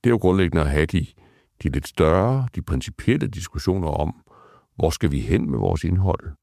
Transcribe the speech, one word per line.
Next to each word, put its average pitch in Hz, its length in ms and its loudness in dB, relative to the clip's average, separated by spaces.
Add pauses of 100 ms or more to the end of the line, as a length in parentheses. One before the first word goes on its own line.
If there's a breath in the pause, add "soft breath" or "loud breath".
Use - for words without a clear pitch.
Det 120 60 4
er - 0 -
jo 117 80 2
grundlæggende 90 440 2
at 73 80 2
have 76 160 2
de, 85 200 -2 (560 soft breath)
de - 60 -2
lidt 69 200 -4
større, 104 680 2
de - 80 -6
principielle - 640 -2
diskussioner 87 600 -4
om, 76 260 -2 (640 soft breath)
hvor 80 140 2
skal 80 200 0
vi 71 100 -2
hen 101 300 0
med 60 80 -2
vores 52 260 0
indhold? 90 480 0 (100)